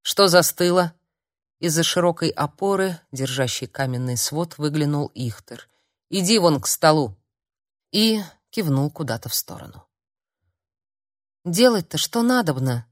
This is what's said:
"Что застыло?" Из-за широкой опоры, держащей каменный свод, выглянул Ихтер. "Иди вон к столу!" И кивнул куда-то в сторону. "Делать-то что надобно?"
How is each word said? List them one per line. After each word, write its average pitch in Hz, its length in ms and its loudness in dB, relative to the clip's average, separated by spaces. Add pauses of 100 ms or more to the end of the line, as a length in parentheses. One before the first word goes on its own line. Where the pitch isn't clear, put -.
"Что - 260 4
застыло?" 175 680 4 (640)
Из-за 165 240 0
широкой 170 480 0
опоры, 190 680 -2 (140)
держащей 131 540 -4
каменный 127 500 -4
свод, 160 400 -4
выглянул 147 580 -2
Ихтер. - 540 -10 (400)
"Иди 196 300 2
вон 160 240 4
к - 40 -6
столу!" 156 480 2 (800)
И 220 300 2 (280)
кивнул 147 400 0
куда-то 123 380 -8
в - 60 -10
сторону. - 520 -10 (1600)
"Делать-то 190 540 -2
что - 240 -4
надобно?" 143 680 -2